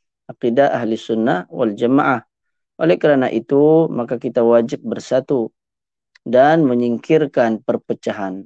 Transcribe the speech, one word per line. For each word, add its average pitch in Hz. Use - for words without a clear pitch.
akidah 131
Ahli 113
Sunnah 117
wal 113
Jamaah. 127
Oleh 170
kerana 139
itu, 151
maka 123
kita 123
wajib 117
bersatu 117
dan 139
menyingkirkan 120
perpecahan, 101